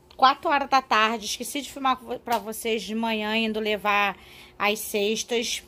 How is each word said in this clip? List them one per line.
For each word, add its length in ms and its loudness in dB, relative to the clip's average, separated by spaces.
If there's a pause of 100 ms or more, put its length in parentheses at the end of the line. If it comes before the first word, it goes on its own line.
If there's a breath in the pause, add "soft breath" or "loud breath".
(160)
quatro 320 4
horas 220 0
da 100 6
tarde. 460 2
Esqueci 380 -6
de 80 -12
filmar 280 -2
vo-, 200 -10
pra 180 -2
vocês 460 -4
de 100 -8
manhã, 420 -2
indo 240 0
levar 560 2 (440 loud breath)
as 180 2
cestas. 920 -2